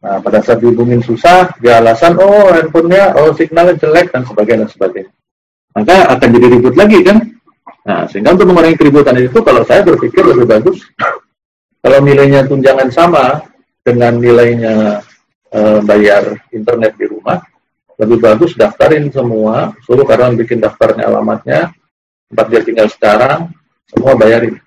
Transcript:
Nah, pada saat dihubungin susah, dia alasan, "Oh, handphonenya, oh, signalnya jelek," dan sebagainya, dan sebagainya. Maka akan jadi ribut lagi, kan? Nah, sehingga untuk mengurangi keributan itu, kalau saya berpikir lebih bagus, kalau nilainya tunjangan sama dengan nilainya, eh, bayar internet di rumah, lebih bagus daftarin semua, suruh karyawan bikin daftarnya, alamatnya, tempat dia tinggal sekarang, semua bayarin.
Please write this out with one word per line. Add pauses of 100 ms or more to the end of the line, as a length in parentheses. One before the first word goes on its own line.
Nah,
pada
saat
dihubungin
susah,
dia
alasan,
"Oh,
handphonenya,
oh,
signalnya
jelek,"
dan
sebagainya,
dan
sebagainya. (600)
Maka (220)
akan
jadi
ribut
lagi,
kan? (680)
Nah,
sehingga
untuk
mengurangi
keributan
itu,
kalau
saya
berpikir
lebih
bagus, (960)
kalau
nilainya
tunjangan
sama (400)
dengan
nilainya, (540)
eh,
bayar
internet
di
rumah, (600)
lebih
bagus
daftarin
semua, (140)
suruh
karyawan
bikin
daftarnya,
alamatnya, (560)
tempat
dia
tinggal
sekarang, (340)
semua
bayarin.